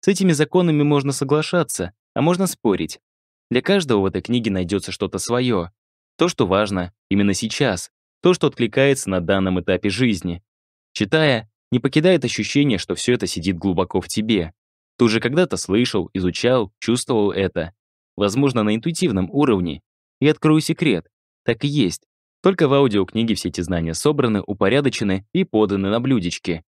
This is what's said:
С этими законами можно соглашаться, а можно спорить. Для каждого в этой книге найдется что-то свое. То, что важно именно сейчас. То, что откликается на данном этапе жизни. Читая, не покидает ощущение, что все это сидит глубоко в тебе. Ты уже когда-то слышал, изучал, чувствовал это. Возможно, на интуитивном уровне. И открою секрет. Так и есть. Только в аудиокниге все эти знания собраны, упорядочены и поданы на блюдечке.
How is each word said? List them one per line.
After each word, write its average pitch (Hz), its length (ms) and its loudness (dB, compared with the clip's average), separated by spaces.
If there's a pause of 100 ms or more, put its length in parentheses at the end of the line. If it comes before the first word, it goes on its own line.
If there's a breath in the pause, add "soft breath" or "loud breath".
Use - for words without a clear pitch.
С - 60 0
этими 190 240 2
законами 151 520 2
можно 143 280 2
соглашаться, 147 800 -2 (200)
а 120 80 -2
можно 180 260 2
спорить. 87 520 -2 (520)
Для 123 100 0
каждого 151 400 2
в 95 40 2
этой 92 160 -2
книге 117 300 -2
найдется 92 400 -2
что-то 95 260 -6
свое. 117 520 -2 (480)
То, 175 120 2
что 117 180 0
важно 95 460 0 (160)
именно 101 240 2
сейчас. 110 580 -4 (300)
То, 180 120 6
что 170 140 0
откликается 135 600 0
на 92 120 0
данном 92 380 0
этапе 92 300 0
жизни. 95 540 -2 (500)
Читая, 131 560 0 (220)
не 127 80 2
покидает 156 460 2
ощущение, 120 520 0
что 87 180 -6
все - 180 0
это 98 140 -2
сидит 90 300 -4
глубоко 92 440 0
в - 60 -12
тебе. 104 460 -2 (440)
Ты 123 80 4
уже 110 140 2
когда-то 135 380 -2
слышал, 101 560 -2
изучал, 98 680 -2
чувствовал 113 520 0
это. 85 420 -4 (440)
Возможно, 120 460 0
на 107 120 0
интуитивном 113 560 -2
уровне. 104 500 0 (380)
И 135 80 2
открою 156 320 2
секрет. 147 480 -2 (380)
Так 117 180 -2
и 143 40 -2
есть. 139 360 -2 (380)
Только 180 260 2
в 131 60 4
аудиокниге 113 640 2
все - 140 -6
эти 90 120 -8
знания 82 320 -2
собраны, 127 520 0
упорядочены 104 880 0
и 185 100 2
поданы 98 460 0
на 110 100 0
блюдечке. 90 720 -2